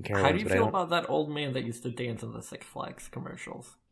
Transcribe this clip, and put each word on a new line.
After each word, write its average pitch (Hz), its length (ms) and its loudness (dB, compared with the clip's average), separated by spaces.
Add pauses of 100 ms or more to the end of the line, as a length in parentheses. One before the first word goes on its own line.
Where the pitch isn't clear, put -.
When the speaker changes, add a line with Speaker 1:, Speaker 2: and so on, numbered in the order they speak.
Speaker 1:
How 101 280 4
do - 20 6
Speaker 2:
Carowinds, 170 60 4
Speaker 1:
you 220 60 -2
Speaker 2:
but 185 60 2
I 190 40 6
Speaker 1:
feel 190 80 8
Speaker 2:
don't - 60 4
Speaker 1:
about 180 200 2
that 170 180 2
old 151 220 2
man 147 240 -2
that 127 120 -2
used 117 180 -6
to 123 80 -4
dance 117 320 -4
in 113 100 -8
the 113 80 -10
Six - 240 -12
Flags - 440 -10
commercials? - 680 -10 (160)